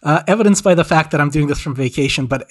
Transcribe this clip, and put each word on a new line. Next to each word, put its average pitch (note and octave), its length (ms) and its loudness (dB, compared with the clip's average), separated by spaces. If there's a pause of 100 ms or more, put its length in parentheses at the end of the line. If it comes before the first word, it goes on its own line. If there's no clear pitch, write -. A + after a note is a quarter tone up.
uh, D#3 240 0
evidence G3+ 340 2
by F#3 140 4
the E3 100 2
fact D#3 280 0
that D3+ 100 0
I'm C#3+ 80 0
doing D3 160 0
this C#3+ 140 -2
from C#3 140 -6
vacation, C3+ 520 -2
but, B2+ 240 -4